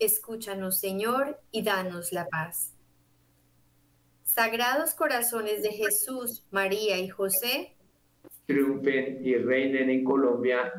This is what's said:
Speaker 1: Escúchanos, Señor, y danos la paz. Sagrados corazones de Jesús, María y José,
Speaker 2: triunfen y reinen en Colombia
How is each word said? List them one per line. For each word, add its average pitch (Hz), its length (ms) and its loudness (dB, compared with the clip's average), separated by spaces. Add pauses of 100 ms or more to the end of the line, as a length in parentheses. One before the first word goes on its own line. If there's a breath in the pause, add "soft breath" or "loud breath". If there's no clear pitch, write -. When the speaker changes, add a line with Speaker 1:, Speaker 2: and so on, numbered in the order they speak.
Speaker 1:
Escúchanos, 202 800 -2
Señor, 233 600 -2 (120)
y 220 100 -2
danos 185 500 -2
la 170 140 -4
paz. - 460 -6 (1500)
Sagrados 247 680 0
corazones 233 680 0
de 214 80 0
Jesús, 240 800 -2
María 196 480 0
y 190 100 -4
José, 240 680 -2 (680)
Speaker 2:
triunfen 135 800 2
y 127 120 4
reinen 131 540 2
en 131 120 4
Colombia 123 760 2